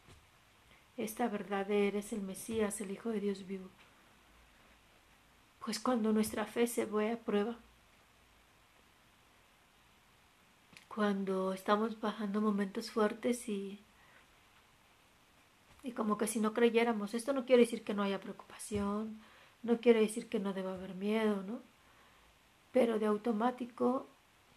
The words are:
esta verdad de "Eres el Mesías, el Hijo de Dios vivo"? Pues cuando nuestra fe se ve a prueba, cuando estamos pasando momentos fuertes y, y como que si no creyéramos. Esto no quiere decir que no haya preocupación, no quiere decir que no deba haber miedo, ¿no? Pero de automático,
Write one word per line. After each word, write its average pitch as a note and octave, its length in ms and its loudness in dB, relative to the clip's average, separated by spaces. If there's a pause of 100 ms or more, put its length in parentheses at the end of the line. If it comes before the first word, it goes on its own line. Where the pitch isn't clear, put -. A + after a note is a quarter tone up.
(960)
esta A3+ 320 -2
verdad G3 360 -2
de G3+ 220 2
"Eres G3+ 260 -2
el G#3 100 -4
Mesías, G3+ 580 -4
el G3 100 -8
Hijo G#3+ 200 -6
de G#3+ 100 -2
Dios G3 260 -4
vivo"? F#3 220 -10 (2000)
Pues A3 160 -4
cuando A3 320 2
nuestra G#3+ 340 0
fe A#3 220 2
se A#3 160 -2
ve G#3+ 260 0
a A#3 80 -2
prueba, G#3 380 0 (3250)
cuando F#3+ 640 0
estamos G#3+ 440 0
pasando G#3 440 -2
momentos G3+ 520 -2
fuertes A3+ 560 0
y, G3 320 -6 (2000)
y C4+ 80 -6
como G#3+ 280 0
que G#3+ 100 2
si A#3 100 -2
no G#3+ 160 0
creyéramos. A#3 600 2
Esto A#3 180 -4
no C4 140 -2
quiere B3 180 8
decir A#3 180 -2
que G#3+ 120 -4
no G3+ 100 0
haya G3 160 0
preocupación, G#3 1000 -6 (440)
no A#3 160 2
quiere A#3 180 8
decir G#3+ 300 0
que A3+ 100 -2
no G3 140 -2
deba F#3 220 -4
haber F#3 200 -10
miedo, G#3 480 0
¿no? A3+ 180 -8 (1080)
Pero A3+ 300 4
de G#3+ 60 2
automático, A#3+ 1000 0 (500)